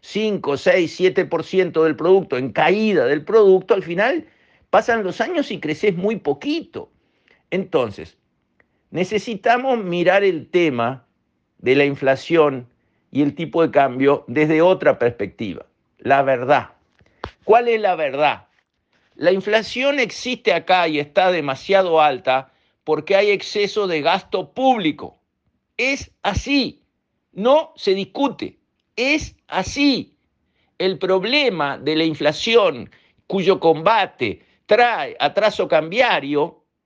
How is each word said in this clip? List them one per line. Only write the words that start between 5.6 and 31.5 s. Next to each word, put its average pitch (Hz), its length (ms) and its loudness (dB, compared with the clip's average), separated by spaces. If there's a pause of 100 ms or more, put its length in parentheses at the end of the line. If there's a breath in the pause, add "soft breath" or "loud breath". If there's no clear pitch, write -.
creces 160 340 -2
muy 196 220 -2
poquito. - 720 -6 (600)
Entonces, 131 640 -4 (720)
necesitamos 226 920 -2
mirar 175 440 0
el 170 240 -2
tema 131 580 0 (520)
de 127 140 2
la 143 120 4
inflación 139 840 0 (440)
y 139 100 -2
el 143 120 0
tipo 165 320 -2
de - 60 -4
cambio 139 560 2
desde 151 340 2
otra 170 380 2
perspectiva, 104 680 -4 (340)
la 139 220 2
verdad. 131 500 0 (760 loud breath)
¿Cuál 240 240 4
es 226 100 0
la 190 160 0
verdad? 139 520 -2 (680)
La 165 160 2
inflación 220 720 0
existe 233 520 -4
acá 175 360 0
y 151 100 -2
está 180 320 0
demasiado 165 720 0
alta 135 500 0 (320)
porque 196 340 0
hay 208 140 2
exceso 202 560 -4
de 160 140 -4
gasto 185 520 -4
público. 240 640 -2 (560)
Es 269 360 -4 (100)
así, 226 640 -4 (500)
no 262 420 0
se - 180 -2
discute, - 680 -6 (360)
es 285 400 -4 (120)
así. 254 680 -2 (600)
El 185 200 -2
problema 190 800 0